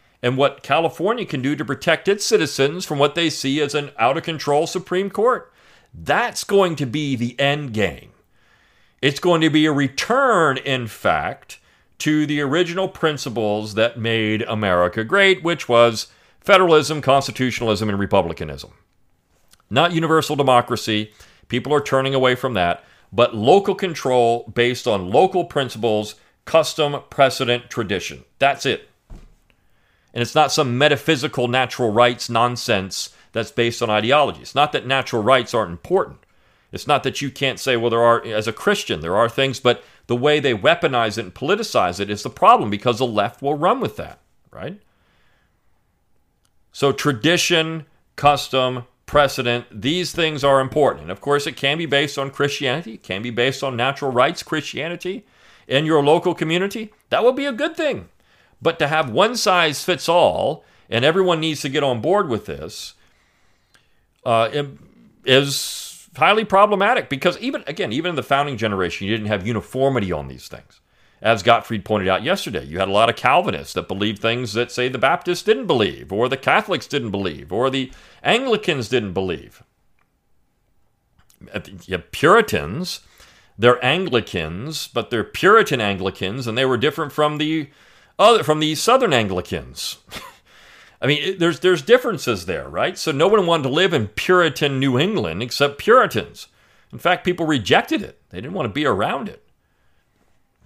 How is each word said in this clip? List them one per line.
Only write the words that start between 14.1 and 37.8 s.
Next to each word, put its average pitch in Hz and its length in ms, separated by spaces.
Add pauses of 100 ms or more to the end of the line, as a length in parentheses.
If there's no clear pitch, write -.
America 107 600
great, 185 400
which 165 260
was 117 380 (320)
federalism, 160 600
constitutionalism, 120 880
and 98 100
republicanism. 85 720 (1000)
Not 156 220
universal 160 440
democracy. 120 800 (340)
People 127 280
are 143 60
turning 135 340
away 127 180
from 123 220
that. 87 280 (280)
But 113 220
local 151 400
control 123 800
based 120 340
on 98 220
local 180 340
principles, 110 720 (320)
custom, 147 640
precedent, 127 580
tradition. 90 560 (140)
That's 139 300
it. - 200 (1300)
And 120 80
it's 117 140
not 151 160
some 127 260
metaphysical 127 720
natural 120 440
rights 120 380
nonsense 117 800 (220)
that's 110 180
based 117 320
on 117 80
ideology. 107 520
It's - 120
not 147 200
that 123 120
natural 123 380
rights 123 320
aren't 101 160
important. - 480 (520)
It's - 140
not 139 160
that 131 180
you 139 120
can't 135 280
say, 131 180
"Well, 117 120